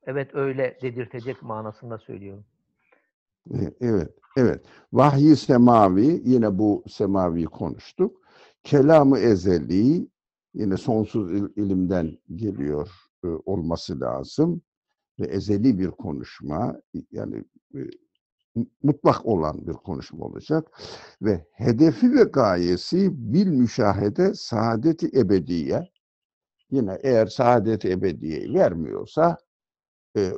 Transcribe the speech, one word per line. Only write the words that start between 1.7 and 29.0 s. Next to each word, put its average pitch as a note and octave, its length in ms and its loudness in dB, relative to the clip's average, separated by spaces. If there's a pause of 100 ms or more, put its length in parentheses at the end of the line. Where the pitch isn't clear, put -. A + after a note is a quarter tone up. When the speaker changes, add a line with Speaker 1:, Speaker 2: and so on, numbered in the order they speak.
Speaker 1:
söylüyorum. G2 480 -16 (1080)
Speaker 2:
E, - 40 -4 (240)
evet, A2 300 -2 (260)
evet. G#2 280 0 (280)
Vahyi C#3+ 420 6
semavi, A#2+ 920 4
yine A2+ 340 2
bu G#2 300 2
semavi F#2 560 -2
konuştuk. - 760 -6 (420)
Kelamı C#3 560 6
ezeli, F#2+ 880 2 (460)
yine F#2+ 240 -4
sonsuz G#2+ 540 -2
il-, G2+ 320 -4
ilimden F#2 540 -2 (180)
geliyor, D2 540 -6 (340)
e, F2+ 40 -6
olması E2 760 -6
lazım. G2+ 600 -4 (580)
Ve F2+ 80 -4
ezeli G2+ 520 0
bir F2+ 120 -2
konuşma, D2+ 880 -8 (300)
yani, - 320 -10 (320)
e, C3+ 40 -12 (1040)
mutlak C#3+ 420 0
olan D#2+ 420 -2
bir E2 60 -8
konuşma - 520 -12
olacak. - 460 -6 (500)
Ve F#2 300 -2
hedefi C#3 600 2
ve B3+ 120 6
gayesi G2+ 840 0 (240)
bil F#3 140 2
müşahede A#2 840 0
saadeti A#2 880 -2
ebediye. F2+ 680 -2 (840)
Yine G2 320 -2
eğer A#2 240 4
saadeti A2 640 0
ebediyeyi E2+ 640 -6
vermiyorsa, F#2+ 840 -2 (800)